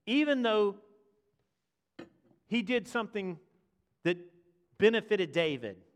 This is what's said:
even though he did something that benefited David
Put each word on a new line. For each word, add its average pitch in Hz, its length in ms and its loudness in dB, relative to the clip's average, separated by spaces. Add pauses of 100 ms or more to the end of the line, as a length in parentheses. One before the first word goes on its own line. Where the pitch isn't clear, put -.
even 277 380 2
though 214 340 2 (1700)
he 233 120 -2
did 233 260 -2
something 196 520 -6 (640)
that 175 160 0 (580)
benefited 208 560 2
David 127 500 -2 (120)